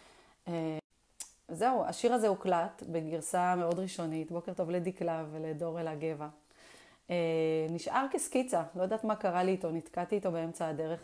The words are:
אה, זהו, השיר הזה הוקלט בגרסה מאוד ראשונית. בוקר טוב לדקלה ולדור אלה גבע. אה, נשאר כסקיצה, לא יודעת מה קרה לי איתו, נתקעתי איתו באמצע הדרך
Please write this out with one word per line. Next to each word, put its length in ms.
אה, 300
זהו, 360
השיר 280
הזה 160
הוקלט 540
בגרסה 720
מאוד 240
ראשונית. 540
בוקר 220
טוב 160
לדקלה 600
ולדור 500
אלה 140
גבע. 340
אה, 60
נשאר 400
כסקיצה, 520
לא 80
יודעת 220
מה 120
קרה 260
לי 100
איתו, 180
נתקעתי 440
איתו 180
באמצע 360
הדרך 360